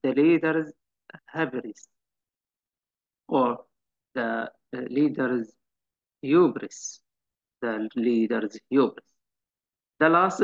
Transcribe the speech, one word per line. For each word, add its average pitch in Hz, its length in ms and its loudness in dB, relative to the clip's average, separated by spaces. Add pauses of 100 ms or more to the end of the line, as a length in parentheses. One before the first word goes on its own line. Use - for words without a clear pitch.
the 131 120 0
leader's 160 580 2 (640)
avarice, 123 540 -6 (1400)
or 123 380 0 (480)
the, 113 380 -4 (240)
uh, 123 140 -10
leader's 127 640 -2 (680)
hubris, - 800 0 (600)
the 110 340 -4
leader's 113 640 0 (120)
hubris. 131 360 0 (920)
The 156 100 4
last 185 340 2